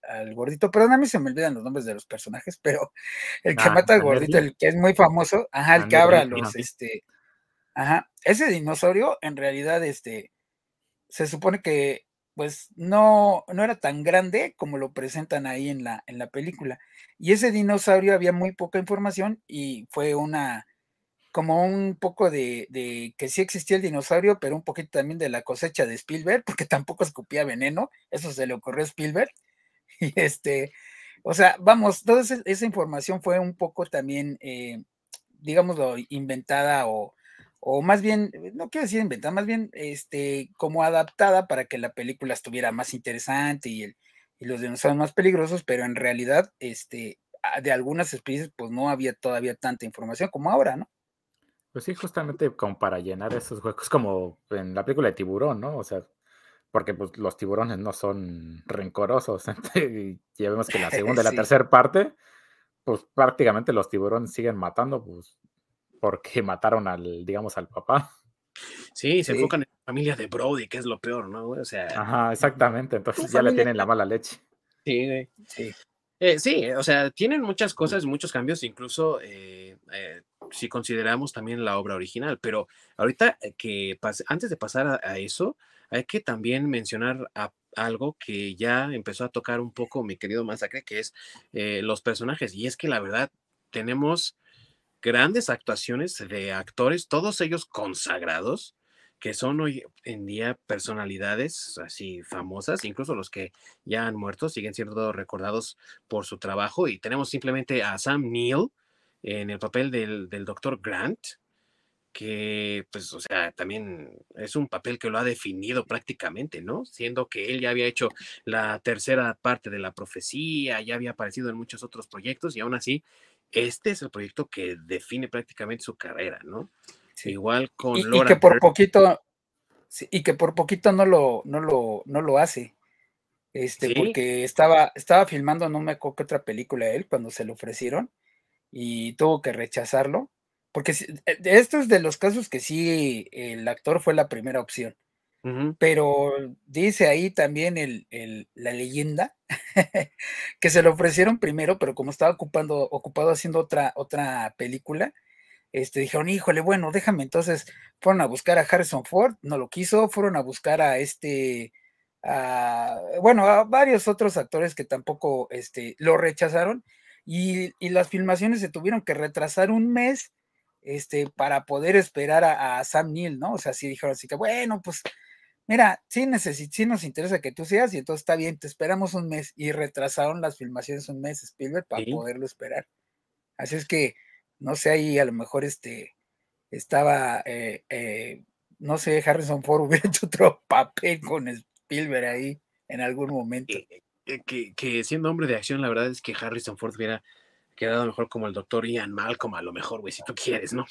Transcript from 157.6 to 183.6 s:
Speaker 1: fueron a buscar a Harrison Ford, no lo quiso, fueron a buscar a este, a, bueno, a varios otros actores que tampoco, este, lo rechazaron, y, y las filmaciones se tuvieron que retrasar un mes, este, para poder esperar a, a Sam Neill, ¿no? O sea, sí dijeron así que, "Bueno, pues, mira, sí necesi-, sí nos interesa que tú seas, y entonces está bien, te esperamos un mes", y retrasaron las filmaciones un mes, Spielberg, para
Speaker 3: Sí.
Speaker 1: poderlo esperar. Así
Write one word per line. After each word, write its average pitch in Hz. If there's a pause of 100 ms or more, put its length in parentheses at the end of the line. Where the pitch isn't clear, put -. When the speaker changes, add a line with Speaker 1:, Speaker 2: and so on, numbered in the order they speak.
Speaker 1:
fueron 190
a 170
buscar 165
a 160
Harrison 170
Ford, 220
no 143
lo 127
quiso, 208
fueron 202
a 139
buscar 147
a 135
este, 135 (500)
a, 123 (220)
bueno, 208
a 208
varios 254
otros 208
actores 160
que 139
tampoco, 135
este, 123
lo 160
rechazaron, 170 (420)
y, 180
y 180
las 180
filmaciones 190
se 196
tuvieron 190
que -
retrasar 151
un 226
mes, 247 (500)
este, 143
para 139
poder 151
esperar 160
a, 135
a 135
Sam 156
Neill, 160
¿no? 180
O 208
sea, 131
sí -
dijeron 139
así -
que, 147
"Bueno, 220
pues, - (640)
mira, 220
sí 254
necesi-, 147
sí 220
nos 214
interesa 170
que 127
tú 160
seas, 202
y 151
entonces 151
está 165
bien, 160
te -
esperamos 185
un 170
mes", 151
y 147
retrasaron 147
las 151
filmaciones 131
un 135
mes, 147
Spielberg, 147
para 113
Speaker 3:
Sí. 117
Speaker 1:
poderlo 127
esperar. - (680)
Así 135